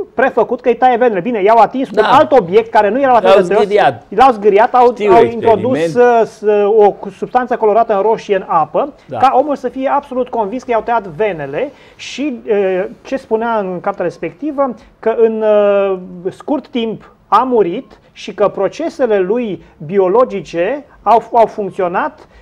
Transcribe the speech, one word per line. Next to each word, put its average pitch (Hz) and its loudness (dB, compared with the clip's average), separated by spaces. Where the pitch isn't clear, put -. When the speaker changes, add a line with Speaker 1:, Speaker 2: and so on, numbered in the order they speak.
Speaker 1:
prefăcut 233 -2
că - -2
îi 226 0
taie 254 2
venele. 220 0
Bine, 214 -4
i-au 220 4
atins 247 0
cu - -14
Speaker 2:
Da. - 0
Speaker 1:
un 214 2
alt 302 4
obiect 220 2
care 208 2
nu 254 -2
era 262 2
la 233 4
fel 185 2
Speaker 2:
L-au 196 6
Speaker 1:
de 190 2
serios. 202 0
Speaker 2:
zgâriat. 180 0
Speaker 1:
L-au 247 4
zgâriat, 208 2
au, 247 4
Speaker 2:
Știu 202 0
Speaker 1:
au 226 8
introdus, 233 0
Speaker 2:
experiment. 233 2
Speaker 1:
uh, 208 0
s-, - -18
o 190 4
cu-, - -16
substanță 233 -4
colorată 220 0
în 196 0
roșie 202 -2
în 190 -6
apă, 185 -2
Speaker 2:
Da. - -10
Speaker 1:
ca 262 2
omul 285 -4
să 254 -8
fie 262 -6
absolut 254 -4
convins 233 -6
că - -10
i-au 220 0
tăiat 226 -2
venele 170 -6
și, 254 -8
uh, 196 0
ce 269 -6
spunea 226 -4
în 185 -6
cartea 196 -6
respectivă, 254 -6
că 226 -2
în, 220 0
uh, 202 2
scurt - -6
timp 226 -8
a 214 2
murit 233 -4
și - -16
că 202 0
procesele 214 -4
lui 202 -4
biologice 196 -2
au, 220 4
au 226 4
funcționat 196 -6